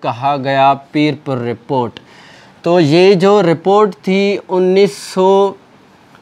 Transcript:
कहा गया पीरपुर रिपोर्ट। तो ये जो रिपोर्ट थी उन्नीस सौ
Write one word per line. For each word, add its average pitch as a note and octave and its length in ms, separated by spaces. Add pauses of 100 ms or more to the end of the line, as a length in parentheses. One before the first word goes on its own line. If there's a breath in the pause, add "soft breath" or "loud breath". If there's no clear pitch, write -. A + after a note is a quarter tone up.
कहा C#3 340
गया C3+ 380
पीरपुर C#3+ 640
रिपोर्ट। A#2+ 540 (720 loud breath)
तो F3 160
ये F3+ 340
जो G3 260
रिपोर्ट F#3 540
थी G3 420
उन्नीस F#3 600
सौ G3 560 (680)